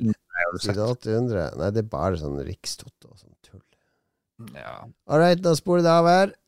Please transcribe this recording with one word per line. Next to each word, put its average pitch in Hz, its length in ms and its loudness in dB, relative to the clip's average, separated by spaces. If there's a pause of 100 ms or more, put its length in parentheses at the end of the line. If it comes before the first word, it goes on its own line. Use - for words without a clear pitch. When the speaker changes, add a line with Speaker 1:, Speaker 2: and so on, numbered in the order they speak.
Speaker 1:
nei, 95 400 -4
har 87 80 -4
du 92 60 -8
sett? 101 160 -4
Speaker 2:
Side 107 100 -2
åtte 110 300 -2
hundre. 113 320 -2 (100)
Nei, 90 140 -2
det 110 100 0
er 107 80 -6
bare 85 320 -2
sånn 71 240 -6
Rikstoto - 640 -14
og - 80 -20
sånn - 240 -20
tull. - 220 -20 (880)
Speaker 1:
Ja. 62 240 -14 (300)
Speaker 2:
All 147 120 2
right, 175 220 4
da 170 140 4
sporer 175 260 0
det 170 100 4
av 170 140 6
her. 185 260 4 (160)